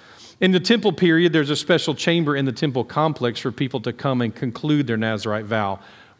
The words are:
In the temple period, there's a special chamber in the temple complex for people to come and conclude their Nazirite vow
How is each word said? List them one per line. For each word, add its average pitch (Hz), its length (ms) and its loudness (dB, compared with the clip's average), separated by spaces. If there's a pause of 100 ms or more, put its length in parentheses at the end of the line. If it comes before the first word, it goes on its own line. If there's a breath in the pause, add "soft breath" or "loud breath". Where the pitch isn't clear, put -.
(400 loud breath)
In 190 100 4
the 185 100 4
temple 214 320 2
period, 165 400 4
there's 151 180 2
a 147 60 -2
special 160 380 0
chamber 165 420 0
in 139 100 0
the 131 60 0
temple 127 320 -2
complex 147 540 -2
for 127 140 -6
people 127 280 -4
to 117 120 -6
come 127 300 -2
and 113 120 -2
conclude 147 520 -2
their 117 100 -2
Nazirite 110 480 -2
vow 101 340 -2 (400 loud breath)